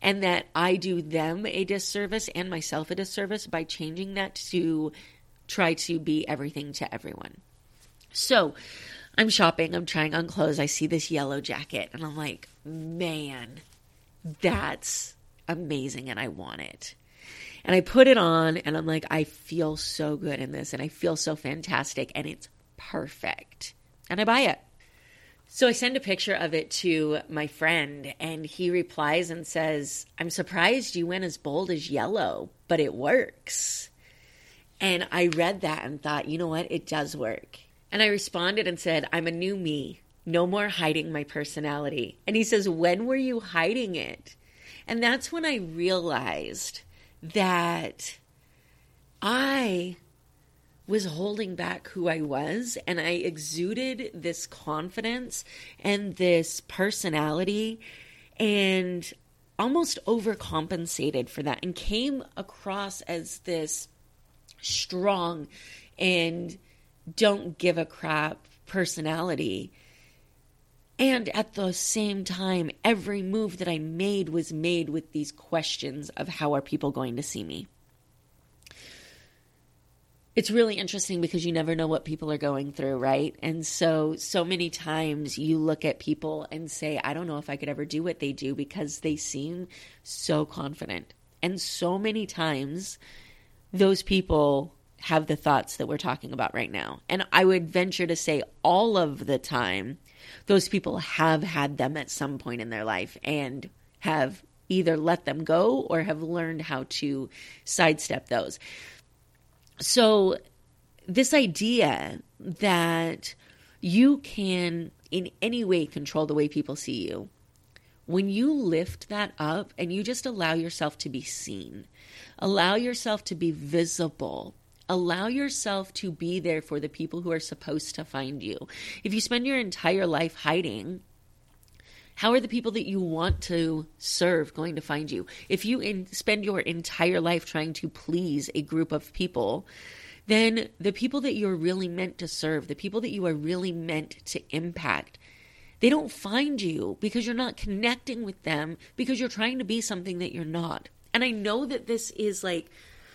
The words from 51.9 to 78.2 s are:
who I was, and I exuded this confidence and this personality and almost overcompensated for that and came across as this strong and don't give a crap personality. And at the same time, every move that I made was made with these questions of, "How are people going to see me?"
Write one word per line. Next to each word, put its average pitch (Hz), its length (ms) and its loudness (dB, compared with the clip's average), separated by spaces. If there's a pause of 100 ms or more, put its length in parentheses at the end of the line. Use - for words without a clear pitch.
who 175 180 0
I 160 140 2
was, 151 540 -2 (120)
and 170 120 0
I 160 100 0
exuded 175 1040 -2
this 170 360 -6
confidence 214 960 -6 (340)
and 202 380 0
this 170 440 4
personality 190 1200 0 (580)
and 190 760 2 (500)
almost 277 460 2
overcompensated 165 1200 0
for 147 160 -8
that 147 180 0
and 180 120 -4
came 254 500 0 (120)
across 196 640 -8
as 170 420 -8
this 160 420 -4 (760)
strong 180 880 0 (520)
and 175 600 2 (560)
don't 202 420 4
give 170 220 4
a 160 80 0
crap 156 640 -4 (180)
personality. 160 1040 -2 (1300)
And 254 300 4
at 214 260 -2
the 190 180 0
same 202 520 -2
time, 180 480 0 (100)
every 202 400 2
move 190 360 -2
that 180 100 -2
I 165 100 0
made 170 500 0
was 160 240 -2
made 165 360 0
with 156 240 -4
these 151 180 -4
questions 147 880 -4
of, - 100 -6
"How 151 300 0
are 139 40 2
people 143 300 -2
going 127 240 -2
to 123 80 -4
see - 220 -8
me?" 82 240 -10 (2750)